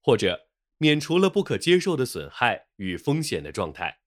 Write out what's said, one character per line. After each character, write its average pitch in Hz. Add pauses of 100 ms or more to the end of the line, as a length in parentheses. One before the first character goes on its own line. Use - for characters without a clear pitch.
或 127
者 92 (300)
免 151
除 156
了 190
不 196
可 113
接 175
受 175
的 131
损 76
害 -
与 92
风 147
险 82
的 73
状 85
态。 -